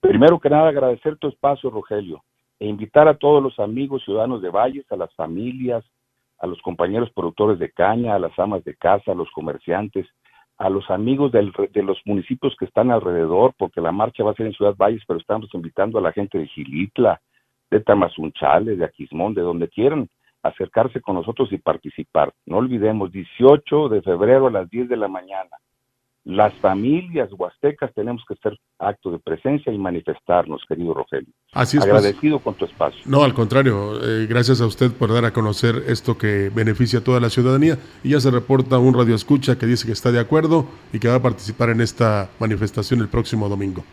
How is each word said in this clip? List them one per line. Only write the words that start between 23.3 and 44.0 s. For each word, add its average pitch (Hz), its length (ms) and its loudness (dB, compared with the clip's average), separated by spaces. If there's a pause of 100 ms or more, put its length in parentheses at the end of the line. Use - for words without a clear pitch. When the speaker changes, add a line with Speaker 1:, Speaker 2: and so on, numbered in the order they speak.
Speaker 1:
de 107 120 0
febrero 104 460 4
a 120 40 2
las 92 180 -4
diez 120 200 -6
de 120 80 -2
la 107 100 -4
mañana. 95 500 -12 (680)
Las 104 320 2
familias 127 800 -2
huastecas 131 600 -4
tenemos 117 320 -6
que 101 80 -10
hacer 104 200 -6 (220)
acto 101 320 -6
de 85 80 -6
presencia 127 560 -4
y 101 60 -6
manifestarnos, 85 880 -2
querido 82 260 -4
Rogelio. 67 400 -8 (180)
Speaker 2:
Así 131 260 0
es, 143 60 4
pues. 101 120 6
Speaker 1:
Agradecido 107 420 2
con 117 160 -6
tu 92 120 -6
espacio. - 420 -4
Speaker 2:
No, 139 160 4
al 131 100 2
contrario, 113 720 0
eh, 110 240 -2
gracias 117 340 2
a 113 60 2
usted 117 240 2
por 113 200 -2
dar 117 140 2
a 110 80 -2
conocer 117 540 0
esto 120 320 -2
que 101 340 0
beneficia 113 460 0
a 110 40 -6
toda 123 160 2
la 117 120 0
ciudadanía. 135 480 2 (240)
Y 127 60 -2
ya 143 100 4
se 131 100 2
reporta 127 480 2
un 123 160 6
radioescucha 123 640 2
que - 80 -2
dice 117 220 0
que 113 60 -2
está 120 180 0
de 120 80 2
acuerdo 156 480 2 (260)
y 117 60 -4
que 117 80 0
va 120 80 4
a 123 80 2
participar 117 480 -2
en 113 100 2
esta 107 480 0 (100)
manifestación 107 600 -2
el 107 80 -2
próximo 110 420 -2
domingo. 98 440 -6